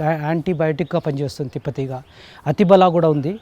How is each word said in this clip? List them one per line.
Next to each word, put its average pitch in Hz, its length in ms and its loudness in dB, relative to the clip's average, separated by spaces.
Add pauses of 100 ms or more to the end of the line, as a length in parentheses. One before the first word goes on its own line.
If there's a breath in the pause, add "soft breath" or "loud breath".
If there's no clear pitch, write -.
యా-, 156 240 0
యాంటీబయాటిక్‌గా 160 720 -2
పనిచేస్తుంది 143 500 -6
తిప్పతీగ. 135 420 -8 (560 soft breath)
అతిబల 185 400 6
కూడా 165 220 2
ఉంది. 151 220 0 (100)